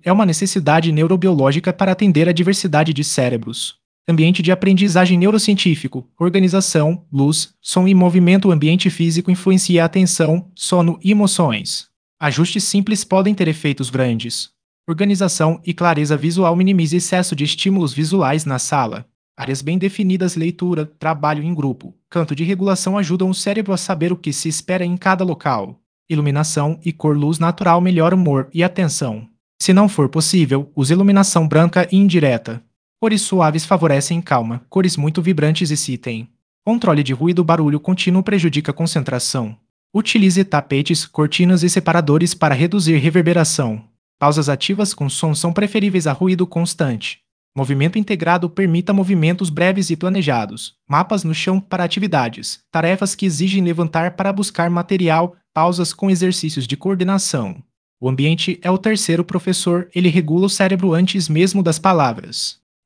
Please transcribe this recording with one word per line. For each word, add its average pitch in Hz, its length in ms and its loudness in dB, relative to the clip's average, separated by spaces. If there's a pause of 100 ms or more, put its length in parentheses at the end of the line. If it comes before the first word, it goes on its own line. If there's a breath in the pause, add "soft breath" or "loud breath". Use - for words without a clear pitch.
é 175 80 2
uma 208 120 4
necessidade 165 680 0
neurobiológica 165 800 2
para 190 180 0
atender 180 380 4
a 180 40 2
diversidade 165 640 0
de 139 80 -2
cérebros. 120 720 -4 (320)
Ambiente 165 360 2
de 175 100 2
aprendizagem 185 640 4
neurocientífico, 185 920 0 (140)
organização, 180 880 0
luz, 143 480 0
som 185 300 0
e 196 60 6
movimento. 180 540 4
O 185 40 6
ambiente 160 380 2
físico 170 400 0
influencia 180 520 2
a 165 40 2
atenção, 170 680 0
sono 170 480 0
e 190 80 2
emoções. 180 800 0 (320)
Ajustes 156 440 0
simples 202 380 -2
podem 190 320 0
ter 185 140 0
efeitos 139 400 -4
grandes. 120 640 -4 (360)
Organização 170 800 0
e 175 80 -4
clareza 151 460 0
visual. 170 360 0
Minimize 180 420 2
excesso 180 380 -2
de 143 100 -2
estímulos 170 500 -2
visuais 156 500 -2
na 135 140 -4
sala. 117 480 -4 (280)
Áreas 131 280 -8
bem 160 160 -2
definidas, 185 580 -2
leitura, 170 480 -4 (140)
trabalho 151 440 -2
em 170 120 -4
grupo, 139 400 -6 (160)
canto 156 260 -2
de 165 80 -4
regulação 190 540 -2
ajudam 185 320 -2
o 185 40 -2
cérebro 202 380 -4
a 180 60 -2
saber 175 340 -4
o 180 60 -2
que 147 160 -6
se - 160 -6
espera 180 340 -4
em 175 140 -4
cada 190 260 0
local. 127 560 -4 (300)
Iluminação 151 760 -2
e 170 80 -2
cor. 151 240 0
Luz 147 220 0
natural 170 420 0
melhora 180 340 2
humor 143 380 0
e 165 100 0
atenção. 147 640 -2 (320)
Se - 140 2
não 202 160 6
for 147 220 0
possível, 151 640 0
use 139 160 0
iluminação 196 560 4
branca 170 420 2
e 185 60 2
indireta. 147 640 2 (380)
Cores 214 220 0
suaves 160 440 0
favorecem 160 560 0
calma, 117 480 -2
cores 185 260 0
muito 156 240 -2
vibrantes 156 500 0
excitem. 123 580 -6 (360)
Controle 208 380 2
de 131 100 -2
ruído. 165 320 0
Barulho 156 340 2
contínuo 185 440 0
prejudica 160 480 0
a 143 40 -6
concentração. 127 800 -4 (380)
Utilize 196 500 2
tapetes, 147 600 -2
cortinas 170 580 2
e 175 60 2
separadores 170 640 2
para 147 220 0
reduzir 165 420 2
reverberação. 156 880 0 (340)
Pausas 147 300 2
ativas 196 460 -2
com 139 160 -4
som 156 240 -2
são 170 180 -2
preferíveis 196 540 0
a 147 60 0
ruído 180 340 0
constante. 165 720 -4 (360)
Movimento 139 440 -2
integrado. 175 500 -2
Permita 180 460 0
movimentos 180 560 0
breves 175 400 -2
e 165 60 0
planejados. 143 800 -4 (120)
Mapas 180 360 0
no 160 100 -2
chão 190 260 -2
para 180 240 -4
atividades, 165 760 -4 (100)
tarefas 185 440 -2
que 196 120 -4
exigem 185 360 0
levantar 170 500 -2
para 196 200 -4
buscar 190 380 -4
material, 175 640 0 (160)
pausas 170 400 0
com 196 180 -2
exercícios 165 560 -2
de 135 100 -6
coordenação. 180 880 -2 (380)
O 127 80 -2
ambiente 151 540 0
é 180 80 -2
o 185 80 2
terceiro 190 460 0
professor, 180 680 -2
ele 180 140 2
regula 170 380 2
o 196 40 -2
cérebro 185 440 0
antes 175 340 0
mesmo 180 340 2
das 160 160 0
palavras. 147 840 -2 (240)